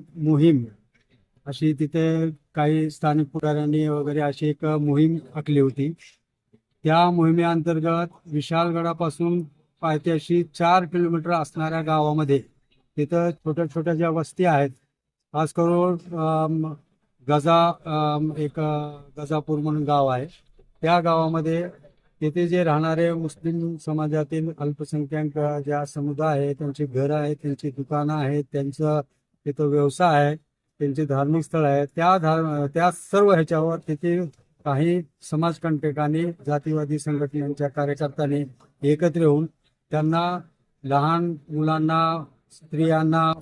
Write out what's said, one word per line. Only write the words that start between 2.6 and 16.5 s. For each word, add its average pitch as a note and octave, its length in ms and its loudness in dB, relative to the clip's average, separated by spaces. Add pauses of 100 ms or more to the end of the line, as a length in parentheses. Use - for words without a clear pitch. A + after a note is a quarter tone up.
स्थानिक D3+ 400 0
पुढाऱ्यांनी D3+ 580 0
वगैरे D3 320 -2
अशी D3 280 -2
एक D3+ 180 -2
मोहीम D3+ 520 2 (180)
आखली D3 240 0
होती. C3+ 340 0 (920)
त्या E3 260 4
मोहिमेअंतर्गत E3 1000 2 (180)
विशालगडापासून E3+ 1160 -2 (380)
पायथ्याशी E3 600 0
चार F3 400 2
किलोमीटर E3+ 480 -2
असणाऱ्या D#3+ 500 -4
गावामध्ये D3+ 640 2 (540)
तिथं E3+ 340 0
छोट्या D#3+ 340 -4 (100)
छोट्या E3 200 -2
ज्या E3 140 0
वस्ती E3 360 -2
आहेत, C#3+ 240 2 (640)
खास D#3 200 -2
करून, F3 400 2 (220)
अम, D#3 580 -2 (560)